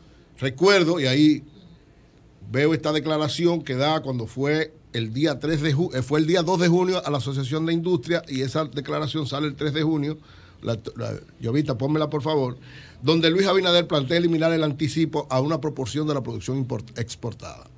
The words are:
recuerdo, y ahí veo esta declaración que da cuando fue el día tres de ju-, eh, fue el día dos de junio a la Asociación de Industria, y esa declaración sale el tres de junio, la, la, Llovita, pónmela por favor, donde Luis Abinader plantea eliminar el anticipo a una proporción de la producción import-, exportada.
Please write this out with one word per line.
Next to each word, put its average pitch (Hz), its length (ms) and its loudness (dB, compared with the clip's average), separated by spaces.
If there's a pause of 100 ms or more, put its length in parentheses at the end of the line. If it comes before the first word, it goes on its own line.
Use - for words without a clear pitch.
(400)
recuerdo, 170 600 4
y 135 60 0
ahí 147 380 4 (1080)
veo 147 220 4
esta 151 180 0
declaración 156 720 0
que 131 140 -6
da 151 260 0
cuando 123 240 -4
fue 151 480 -2 (200)
el 113 180 -4
día 139 280 0
tres 151 220 -2
de 151 120 2
ju-, 165 200 0
eh, 127 80 -2
fue 147 200 0
el 156 60 0
día 175 140 4
dos 180 180 2
de 175 100 4
junio 180 360 2
a 147 40 -4
la 147 80 0
Asociación 139 480 -4
de 165 80 0
Industria, 165 560 0
y 131 120 -4
esa 135 220 -2
declaración 147 640 -4
sale 143 200 -4
el 139 80 -6
tres 147 180 -4
de 156 100 -2
junio, 151 340 -2 (440)
la, 113 180 -4 (160)
la, 113 240 -8 (220)
Llovita, 139 360 -2
pónmela 147 320 0
por 147 120 -4
favor, 131 360 -2 (440)
donde 160 280 4
Luis 190 160 4
Abinader 180 420 4
plantea 151 300 0
eliminar 165 360 2
el 160 100 2
anticipo 151 680 -2
a 131 120 2
una 151 180 -2
proporción 139 480 -4
de 151 60 0
la 135 100 -2
producción 120 420 -4
import-, 120 320 -8
exportada. - 680 -10 (100)